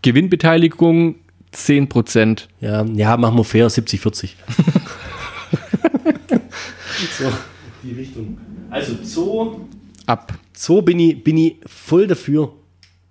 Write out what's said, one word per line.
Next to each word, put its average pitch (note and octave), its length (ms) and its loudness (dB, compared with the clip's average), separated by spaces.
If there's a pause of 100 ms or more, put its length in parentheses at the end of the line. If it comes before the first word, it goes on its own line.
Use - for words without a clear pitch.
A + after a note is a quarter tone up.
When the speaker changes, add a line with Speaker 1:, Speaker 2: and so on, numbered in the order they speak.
Speaker 1:
Gewinnbeteiligung E3 1120 4 (360)
zehn C#3+ 380 2
Prozent. A2 580 2 (140)
Speaker 2:
Ja, G#2+ 240 -2
ja, A2 320 2
machen A#2+ 200 4
wir A2+ 60 4
fair, A2+ 260 4
siebzig - 320 -2
vierzig. - 400 -6
<laughs> - 60 -20 (2750)
So, C3+ 140 -2 (500)
die B2 120 -12
Richtung. A#2+ 440 -12 (320)
Also B2+ 240 -6 (100)
Zoo. G#3+ 580 -4 (440)
Speaker 1:
Ab. - 280 -4 (200)
Speaker 2:
Zoo F#3 280 0
bin F3 180 2
ich, D#3+ 240 2
bin D#3 140 2
ich D#3+ 180 2 (100)
voll - 420 0
dafür. D3+ 460 -2 (580)